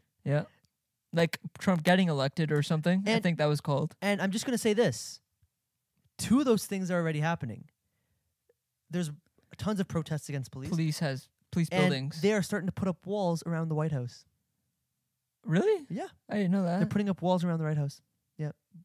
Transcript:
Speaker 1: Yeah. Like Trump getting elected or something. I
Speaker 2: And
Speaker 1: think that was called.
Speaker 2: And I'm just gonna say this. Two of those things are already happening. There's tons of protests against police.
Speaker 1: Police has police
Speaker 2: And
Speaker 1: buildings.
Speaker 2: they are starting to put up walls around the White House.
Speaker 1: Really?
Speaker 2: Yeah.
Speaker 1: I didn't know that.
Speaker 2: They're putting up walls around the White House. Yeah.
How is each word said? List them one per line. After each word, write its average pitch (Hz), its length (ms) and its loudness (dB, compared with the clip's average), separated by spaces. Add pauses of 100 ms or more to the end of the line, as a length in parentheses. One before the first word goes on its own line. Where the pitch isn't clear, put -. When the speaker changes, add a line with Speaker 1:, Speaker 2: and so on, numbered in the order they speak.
(260)
Speaker 1:
Yeah. 147 160 2 (680)
Like 165 280 2 (200)
Trump 175 260 0
getting 180 260 6
elected 147 420 0
or 147 100 2
something. 175 440 2
I 214 60 2
Speaker 2:
And 226 100 2
Speaker 1:
think 165 160 2
that 151 80 2
was 147 160 2
called. 151 400 -2
Speaker 2:
And 202 180 0
I'm 190 100 0
just 214 140 -4
gonna 247 140 0
say 214 160 2
this. 196 460 0 (1000)
Two 233 220 2
of 302 40 2
those 226 220 2
things 190 240 -4
are 175 100 2
already 160 200 0
happening. 156 440 -2 (1300)
There's 165 200 -2 (460)
tons 208 240 -2
of 190 80 -2
protests 156 400 -4
against 139 220 -6
police. 131 180 -10
Speaker 1:
Police 160 300 0
has 135 320 -4 (200)
police 165 220 0
Speaker 2:
And 185 80 0
Speaker 1:
buildings. 156 400 0
Speaker 2:
they 202 140 4
are 202 80 2
starting 190 240 -4
to 180 60 -4
put 190 160 -2
up - 180 -6
walls 180 400 0
around 165 240 -2
the 156 40 0
White 156 180 0
House. 123 340 -6 (1160)
Speaker 1:
Really? 311 440 2
Speaker 2:
Yeah. 285 200 -6 (200)
Speaker 1:
I - 80 -6
didn't 196 160 2
know 196 120 2
that. 175 140 0
Speaker 2:
They're 180 100 2
putting 202 200 0
up 185 140 -4
walls 180 220 2
around 170 140 0
the 160 60 -2
White 151 140 0
House. 143 240 -4 (340)
Yeah. 151 160 -6 (320)